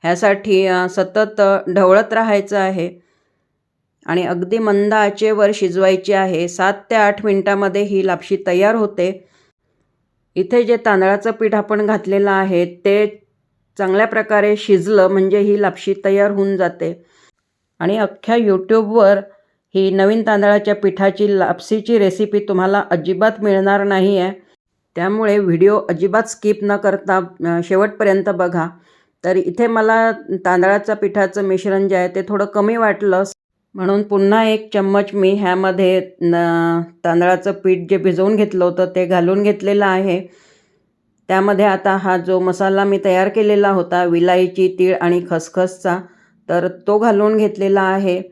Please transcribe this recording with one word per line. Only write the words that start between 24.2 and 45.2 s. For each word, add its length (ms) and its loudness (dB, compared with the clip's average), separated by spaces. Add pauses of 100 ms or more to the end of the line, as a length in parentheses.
त्यामुळे 420 0
व्हिडिओ 520 4
अजिबात 340 0
स्किप 380 -4
न 160 -2
करता, 400 -2 (280)
अ, 180 -2
शेवटपर्यंत 680 0
बघा. 380 -2 (580)
तर 100 0
इथे 320 -2
मला 440 2 (340)
तांदळाच्या 500 0
पिठाचं 480 -2
मिश्रण 440 -2
जे 80 0
आहे 120 0
ते 200 -6
थोडं 180 -2
कमी 300 -2
वाटलं, 480 0 (500)
म्हणून 300 -2
पुन्हा 400 2
एक 300 -2
चम्मच 400 0
मी 180 2
ह्यामध्ये 800 0 (100)
न-, 600 0 (240)
तांदळाचं 460 0
पीठ 380 -2
जे 80 2
भिजवून 380 0
घेतलं 300 0
होतं 200 0 (100)
ते 100 0
घालून 380 2
घेतलेलं 420 0
आहे. 420 -2 (1000)
त्यामध्ये 380 2
आता 300 0
हा 220 0
जो 220 -2
मसाला 440 0
मी 220 0
तयार 240 2
केलेला 400 2
होता 340 0
विलायची, 760 2
तीळ 220 2
आणि 280 0